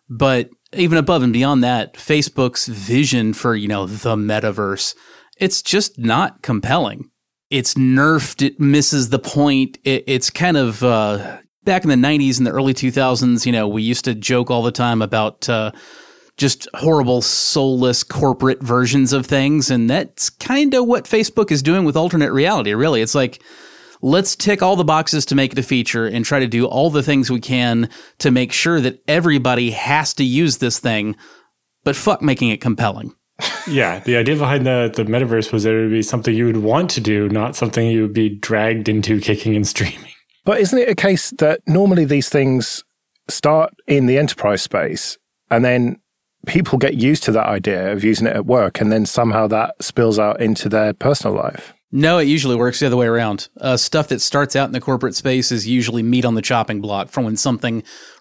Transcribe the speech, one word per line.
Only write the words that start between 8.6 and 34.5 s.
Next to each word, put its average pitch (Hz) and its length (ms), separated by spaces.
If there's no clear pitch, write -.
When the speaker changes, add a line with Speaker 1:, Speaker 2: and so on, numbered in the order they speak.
Speaker 1:
misses 139 500
the 131 80
point. 135 680
It, 135 220
it's 131 240
kind 175 260
of, 117 280
uh, 107 540
back 185 180
in 170 80
the 135 60
nineties 135 420
and 127 80
the 113 60
early 135 220
two 131 180
thousands, 123 520
you 123 80
know, 110 160
we 107 140
used 117 240
to 123 80
joke 123 360
all 120 120
the 117 100
time 120 300
about, 107 460
uh, 110 240
just - 380
horrible, 131 480
soulless 127 800
corporate 131 580
versions 123 520
of 131 120
things. 139 460
And 117 180
that's - 420
kinda 269 520
what 240 220
Facebook 220 480
is 139 100
doing 175 220
with 147 120
alternate 160 360
reality, 135 420
really. 127 280
It's 113 120
like, 127 260
let's 175 320
tick 202 260
all 185 140
the 180 80
boxes 156 440
to 131 100
make 135 160
it 139 80
a - 20
feature 117 440
and 110 180
try 143 160
to 127 80
do 117 180
all 139 240
the 147 140
things 135 260
we 123 80
can 120 500
to 139 140
make 123 200
sure 165 280
that 123 260
everybody 135 640
has 143 440
to 139 100
use 135 320
this 120 240
thing, 107 340
but 139 100
fuck - 260
making 131 280
it 107 120
compelling. 110 540
Speaker 2:
Yeah, 101 320
the 120 160
idea 120 180
behind 139 320